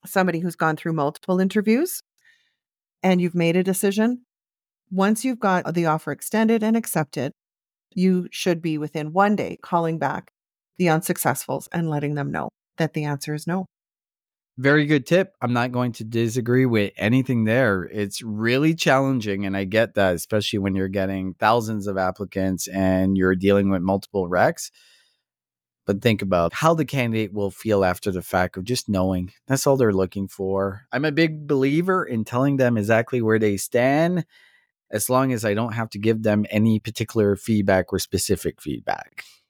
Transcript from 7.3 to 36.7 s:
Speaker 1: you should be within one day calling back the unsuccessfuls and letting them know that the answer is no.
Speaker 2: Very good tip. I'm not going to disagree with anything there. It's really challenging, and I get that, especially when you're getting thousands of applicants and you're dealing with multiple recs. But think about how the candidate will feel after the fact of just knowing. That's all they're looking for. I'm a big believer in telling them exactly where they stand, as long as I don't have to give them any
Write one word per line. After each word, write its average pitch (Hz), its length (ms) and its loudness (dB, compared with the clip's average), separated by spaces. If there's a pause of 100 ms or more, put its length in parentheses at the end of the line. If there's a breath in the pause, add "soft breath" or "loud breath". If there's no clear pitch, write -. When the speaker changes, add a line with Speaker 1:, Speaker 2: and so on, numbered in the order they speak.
Speaker 1:
you 180 360 2
should 170 300 -2
be 160 160 -4
within 151 380 -6
one 202 220 4
day 90 260 -6
calling 165 360 -2
back 147 340 -4 (440)
the 180 80 0
unsuccessfuls 156 880 0
and 170 160 -2
letting 147 260 -2
them 143 160 -4
know 65 200 -6 (260)
that 156 160 -2
the 151 120 -4
answer 147 280 -6
is 151 140 -8
no. 180 180 -4 (920)
Speaker 2:
Very 147 260 4
good 147 220 2
tip. 185 340 2
I'm 120 140 0
not 123 180 0
going 123 200 -2
to 110 120 -12
disagree 117 640 0
with 107 320 2
anything 120 460 2
there. 110 400 2
It's 101 360 -6
really 120 540 0
challenging, 131 720 0
and 98 100 -2
I 98 80 -2
get 107 300 0
that, 95 200 2
especially 104 440 -2
when 95 160 -2
you're 95 140 -2
getting 95 460 -4
thousands 110 520 0
of 98 100 -4
applicants 95 720 -2
and 95 480 2
you're 92 180 2
dealing 98 360 2
with 95 100 0
multiple 95 480 -2
recs. 104 420 0 (1160 soft breath)
But 101 160 -2
think 107 200 2
about 87 300 2
how 160 220 2
the 156 100 -2
candidate 113 480 -4
will 101 180 -2
feel 101 340 0
after 90 280 -2
the 90 100 -4
fact 90 340 -2
of 92 80 -8
just - 240 -4
knowing. 92 440 0 (160)
That's 135 180 0
all 139 100 4
they're 117 160 4
looking 95 360 -2
for. 98 640 -4
I'm 131 120 -2
a 156 60 0
big 151 380 -2
believer 156 560 0
in 113 200 -4
telling 135 340 0
them 120 180 4
exactly 113 460 0
where 110 180 2
they 104 160 2
stand, 156 680 0 (680 soft breath)
as 107 200 -4
long 131 220 2
as 110 120 -4
I 104 100 2
don't 110 180 -2
have 113 180 -4
to 104 80 -12
give 110 240 0
them 104 280 2
any 110 280 4